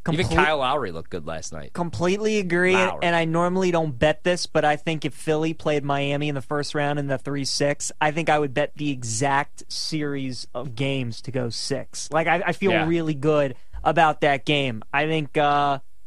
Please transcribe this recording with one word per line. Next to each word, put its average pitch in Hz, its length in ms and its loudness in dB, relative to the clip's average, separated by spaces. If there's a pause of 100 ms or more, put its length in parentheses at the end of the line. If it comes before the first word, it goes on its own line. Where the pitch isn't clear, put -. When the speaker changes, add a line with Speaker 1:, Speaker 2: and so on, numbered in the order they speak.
Speaker 1:
Even 160 160 0
Speaker 2:
Comple- 160 100 0
Speaker 1:
Kyle 151 240 4
Lowry 127 340 0
looked 82 160 -8
good 82 180 -6
last 80 240 -8
night. 76 220 -10
Speaker 2:
Completely 190 640 0
agree, 180 360 4
Speaker 1:
Lowry. 185 300 2
Speaker 2:
and 170 100 2
I 165 120 4
normally 175 440 2
don't 160 300 0
bet 151 240 2
this, 180 220 2
but 156 180 2
I 151 140 2
think 160 260 -4
if 143 100 -2
Philly 160 400 0
played 151 300 0
Miami 143 460 0
in 143 60 -2
the 135 60 -4
first 147 320 -4
round 147 240 0
in 143 100 -2
the 135 100 0
three 143 260 -4
six, - 560 0
I 156 120 4
think 156 180 -2
I 151 100 4
would 143 140 0
bet 147 240 0
the 147 120 -2
exact 135 800 -2
series 139 880 -6
of 123 200 -6
games 135 480 -2
to 123 80 -8
go 123 180 -2
six. - 640 -6
Like, 160 140 2
I, 170 200 2
I 175 60 0
feel 190 180 2
Speaker 1:
Yeah. 180 160 2
Speaker 2:
really 165 260 0
good 143 420 2 (280)
about 156 380 4
that 143 240 2
game. 135 380 0 (100)
I 143 120 2
think, 156 320 -2
uh, 143 420 2 (280)